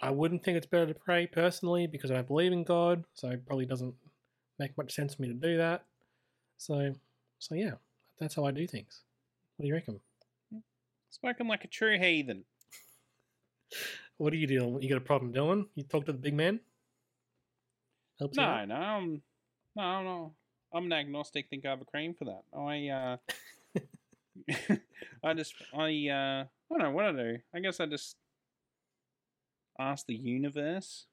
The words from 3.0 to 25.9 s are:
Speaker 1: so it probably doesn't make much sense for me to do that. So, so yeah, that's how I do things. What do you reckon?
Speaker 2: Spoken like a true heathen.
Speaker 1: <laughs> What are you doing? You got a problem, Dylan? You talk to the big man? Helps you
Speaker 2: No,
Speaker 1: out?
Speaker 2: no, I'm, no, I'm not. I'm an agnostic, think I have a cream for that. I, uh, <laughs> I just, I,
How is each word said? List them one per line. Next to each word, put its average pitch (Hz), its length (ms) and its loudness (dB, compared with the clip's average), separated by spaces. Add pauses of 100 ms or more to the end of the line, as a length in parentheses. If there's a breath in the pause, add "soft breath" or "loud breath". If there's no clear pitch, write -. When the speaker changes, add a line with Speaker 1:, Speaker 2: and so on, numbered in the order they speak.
Speaker 1:
so - 160 -8
it 123 140 -4
probably 131 220 0
doesn't 127 280 -4 (680)
make 139 180 -4
much 139 160 -6
sense 143 220 -2
for 139 60 -4
me 127 60 0
to 117 60 -4
do 165 240 2
that. 165 260 2 (720)
So, 143 380 0 (460)
so - 160 -6
yeah, 190 160 -2 (480)
that's 151 160 -4
how 147 100 2
I 139 60 2
do 151 160 -2
things. - 340 -12 (540)
What 147 80 -6
do 143 40 0
you 147 60 2
reckon? 113 240 -4 (1120)
Speaker 2:
Spoken 247 380 -4
like 214 160 0
a - 40 -16
true 214 300 4
heathen. 151 500 2
Speaker 1:
<laughs> - 60 -20 (1600 loud breath)
What 151 140 2
are 160 40 0
you 156 100 4
doing? 131 360 2
You 135 60 -2
got 135 100 4
a - 20 2
problem, 131 320 2
Dylan? 170 420 2
You 143 100 -6
talk 147 220 0
to 156 60 0
the 135 60 -4
big 143 160 -2
man? 175 260 2 (1600)
Helps 143 180 -2
you 277 60 4
Speaker 2:
No, 220 60 4
Speaker 1:
out? 107 200 0
Speaker 2:
no, 110 80 -2
I'm, 175 460 -2 (520)
no, 208 80 -4
I'm 190 220 -2
not. 175 260 -6 (420)
I'm 170 140 -2
an 170 60 0
agnostic, 143 560 -2
think 139 180 -8
I 139 40 0
have 131 100 -2
a 135 40 -14
cream 156 300 -4
for 156 120 -8
that. 98 160 -8 (140)
I, 147 320 -4
uh, - 1900 -6 (460 loud breath)
<laughs> - 20 -6
I 160 100 2
just, 160 200 -6 (180)
I, 151 360 0